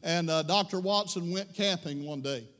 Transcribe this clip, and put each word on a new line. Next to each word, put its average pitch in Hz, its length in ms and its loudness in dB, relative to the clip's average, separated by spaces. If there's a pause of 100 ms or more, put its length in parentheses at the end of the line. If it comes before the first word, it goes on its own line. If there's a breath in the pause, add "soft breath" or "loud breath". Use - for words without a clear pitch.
and, 165 260 2
uh, 160 140 2
Doctor 185 360 2
Watson 190 520 0
went 190 240 -4
camping 170 480 0
one 147 180 -6
day. 131 260 -4 (120)